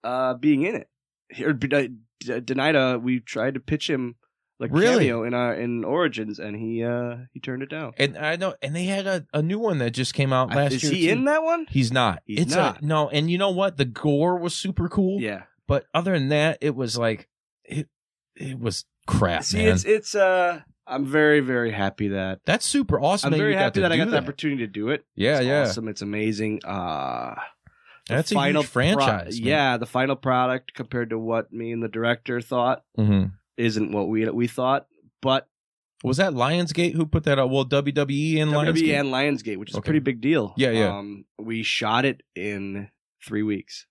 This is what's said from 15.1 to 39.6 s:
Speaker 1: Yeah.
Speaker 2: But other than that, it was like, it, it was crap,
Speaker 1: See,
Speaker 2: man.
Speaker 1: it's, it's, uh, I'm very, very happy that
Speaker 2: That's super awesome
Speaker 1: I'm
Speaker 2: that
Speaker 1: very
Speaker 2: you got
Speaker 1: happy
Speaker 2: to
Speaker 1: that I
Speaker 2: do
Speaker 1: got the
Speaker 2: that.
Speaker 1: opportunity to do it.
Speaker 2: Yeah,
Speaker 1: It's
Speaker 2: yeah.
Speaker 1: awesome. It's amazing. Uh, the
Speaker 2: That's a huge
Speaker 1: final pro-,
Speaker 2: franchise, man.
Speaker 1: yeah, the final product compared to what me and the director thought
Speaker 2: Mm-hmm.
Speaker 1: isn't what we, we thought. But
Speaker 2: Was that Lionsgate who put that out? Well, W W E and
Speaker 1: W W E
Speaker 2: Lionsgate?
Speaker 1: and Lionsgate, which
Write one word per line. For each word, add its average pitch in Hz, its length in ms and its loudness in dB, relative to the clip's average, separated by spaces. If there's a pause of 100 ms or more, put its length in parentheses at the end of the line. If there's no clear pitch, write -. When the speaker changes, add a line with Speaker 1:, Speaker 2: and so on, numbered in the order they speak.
Speaker 1:
Yeah. 101 220 -4 (240)
Speaker 2:
But 139 260 0
other 175 200 0
than 139 160 0
that, 151 320 2
it 139 160 0
was 123 200 -4
like, 113 320 -2 (360)
it, - 240 -6 (480)
it 135 240 -10
was 110 240 -4 (240)
crap, 87 340 2
Speaker 1:
See, - 160 -2
Speaker 2:
man. 90 160 4
Speaker 1:
it's, - 100 2
it's, 214 300 0
uh, 180 460 2 (260)
I'm 135 200 -2
very, 151 340 6
very 123 320 0
happy 101 360 -2
that 95 360 -2
Speaker 2:
That's 202 220 0
super 214 340 0
awesome 165 280 2
Speaker 1:
I'm - 40 2
Speaker 2:
that 156 60 2
Speaker 1:
very - 140 2
Speaker 2:
you - 40 2
got 196 60 2
Speaker 1:
happy - 140 2
Speaker 2:
to 196 40 2
Speaker 1:
that 170 120 4
I 165 40 2
Speaker 2:
do 156 60 4
Speaker 1:
got - 20 2
the 226 80 0
Speaker 2:
that. - 100 2
Speaker 1:
opportunity 139 440 -4
to 101 40 -10
do 107 200 -4
it. 151 140 -4 (120)
Speaker 2:
Yeah, 131 220 2
Speaker 1:
It's 127 80 2
Speaker 2:
yeah. 143 160 2
Speaker 1:
awesome. 110 260 -2
It's 101 140 -10
amazing. 107 600 -2
Uh, 69 720 -6 (720)
the - 100 -4
Speaker 2:
That's 160 140 0
a 214 40 0
huge 180 80 4
Speaker 1:
final 143 200 4
pro-, 127 80 -2
Speaker 2:
franchise, 117 680 2
man. 113 80 0
Speaker 1:
yeah, 139 300 4
the 117 80 -4
final 135 300 0
product 127 580 0
compared 120 360 -6
to 113 80 -4
what 113 320 -2
me 117 220 -8
and 117 100 -4
the 110 60 -4
director 117 540 -2
thought 123 420 0 (140)
Speaker 2:
Mm-hmm. 101 300 2 (280)
Speaker 1:
isn't 107 360 0
what 101 180 -2
we, 110 180 0
we 120 180 0
thought. 131 400 0 (360)
But 131 260 0 (540)
Speaker 2:
Was 127 160 0
that 185 160 2
Lionsgate 160 580 0
who 160 140 0
put 156 180 0
that 139 140 4
out? 127 100 2
Well, 131 160 2
W 139 300 0
W 143 240 0 (180)
E - 20 2
and 151 140 2
Speaker 1:
W 147 140 2
W 160 180 2
E 156 60 4
Speaker 2:
Lionsgate? 143 100 2
Speaker 1:
and 139 80 -2
Lionsgate, 131 480 -2
which 104 140 -12